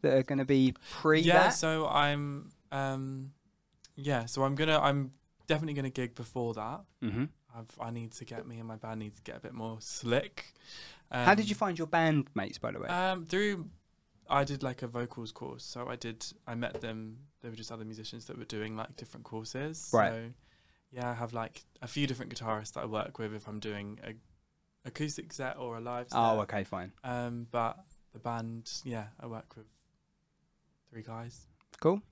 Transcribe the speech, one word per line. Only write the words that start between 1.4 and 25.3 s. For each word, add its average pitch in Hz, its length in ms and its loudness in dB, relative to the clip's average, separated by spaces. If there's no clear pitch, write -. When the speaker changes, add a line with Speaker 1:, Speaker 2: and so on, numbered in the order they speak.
Speaker 1:
that? 208 80 8
Speaker 2:
so 160 360 2
I'm, 143 640 2
um, 135 600 -4
yeah, 135 300 0
so 131 180 0
I'm 139 120 4
gonna, 156 240 6
I'm 143 320 4
definitely 151 300 0
gonna 135 160 -2
gig 123 240 -4
before 117 400 -2
that. 113 260 -6
Speaker 1:
Mm-hmm. 117 220 0
Speaker 2:
I've, 113 140 -14
I 117 120 -6
need 117 220 -8
to - 120 -12
get, 113 220 -10
me 117 100 -12
and 113 100 -10
my 113 100 -8
band 110 240 -6
need 107 160 -8
to - 40 -20
get - 160 -10
a - 20 -12
bit - 140 -12
more 113 260 -6
slick. - 720 0
Speaker 1:
How 127 240 8
did 214 80 2
Speaker 2:
Um, 208 60 -2
Speaker 1:
you 208 60 0
find 190 220 0
your 160 100 -2
bandmates, 156 720 2
by 117 120 -4
the - 80 -6
way? - 100 -4
Speaker 2:
Um, 185 360 0
through, 190 440 0
I 139 160 6
did, 139 200 -2
like, 127 180 -4
a 127 60 -4
vocals 120 440 -6
course. 123 320 -12
So 120 240 -8
I 120 80 -6
did, 117 300 -10
I 120 80 -6
met 120 260 -4
them. 110 360 -8
They 120 80 -12
were 113 60 -12
just 117 160 -12
other 113 140 -10
musicians 110 400 -12
that - 120 -12
were 117 80 -10
doing, 110 300 -6
like, 110 220 -10
different 117 260 -14
courses. 131 680 -8
Speaker 1:
Right. 104 180 8
Speaker 2:
So, 113 120 -6
yeah, 123 180 -4
I 120 40 -2
have, 117 180 -4
like, 113 320 -8
a 123 60 -10
few 143 200 0
different 127 280 -4
guitarists 107 380 -4
that - 80 -8
I - 60 -4
work 107 320 -4
with 107 140 -4
if 104 140 -12
I'm 107 140 -8
doing 104 420 -8
a 110 120 -12
acoustic 147 440 -6